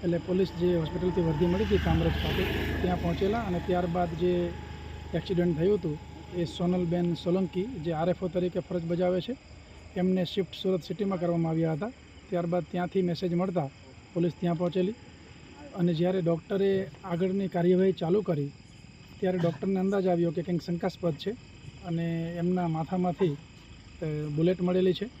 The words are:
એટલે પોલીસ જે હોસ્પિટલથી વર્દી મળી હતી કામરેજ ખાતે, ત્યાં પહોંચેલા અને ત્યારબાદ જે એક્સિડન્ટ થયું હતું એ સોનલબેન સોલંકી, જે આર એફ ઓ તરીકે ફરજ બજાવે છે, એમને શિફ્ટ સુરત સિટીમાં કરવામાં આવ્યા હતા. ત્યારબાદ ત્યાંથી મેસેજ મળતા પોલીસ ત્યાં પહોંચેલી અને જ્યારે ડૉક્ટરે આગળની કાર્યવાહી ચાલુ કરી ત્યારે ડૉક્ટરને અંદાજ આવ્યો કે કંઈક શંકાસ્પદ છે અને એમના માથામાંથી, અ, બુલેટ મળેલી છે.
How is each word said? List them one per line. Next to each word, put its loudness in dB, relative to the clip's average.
એટલે 2
પોલીસ 2
જે 4
હોસ્પિટલથી 0
વર્દી 2
મળી 2
હતી 2
કામરેજ 4
ખાતે, 0
ત્યાં 0
પહોંચેલા 0
અને -2
ત્યારબાદ 0
જે 0
એક્સિડન્ટ 2
થયું 4
હતું -4
એ 0
સોનલબેન 0
સોલંકી, 0
જે -4
આર 0
એફ 0
ઓ -2
તરીકે 0
ફરજ -4
બજાવે 2
છે, -6
એમને 2
શિફ્ટ -4
સુરત 0
સિટીમાં -2
કરવામાં 2
આવ્યા 2
હતા. -4
ત્યારબાદ 0
ત્યાંથી 0
મેસેજ 0
મળતા 0
પોલીસ 2
ત્યાં 0
પહોંચેલી 0
અને 4
જ્યારે 2
ડૉક્ટરે 0
આગળની 0
કાર્યવાહી 4
ચાલુ 2
કરી -2
ત્યારે 2
ડૉક્ટરને 0
અંદાજ 2
આવ્યો 4
કે -4
કંઈક -2
શંકાસ્પદ -2
છે -4
અને -2
એમના 0
માથામાંથી, 0
અ, -4
બુલેટ 2
મળેલી 2
છે. -6